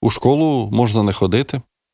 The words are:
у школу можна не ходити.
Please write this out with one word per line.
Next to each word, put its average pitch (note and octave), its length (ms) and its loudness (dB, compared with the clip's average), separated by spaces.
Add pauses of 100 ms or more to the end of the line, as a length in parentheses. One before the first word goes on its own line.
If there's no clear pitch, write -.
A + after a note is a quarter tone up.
у A2+ 80 2
школу C#3 640 0
можна A2 300 2
не G2+ 100 2
ходити. A2 480 -2 (340)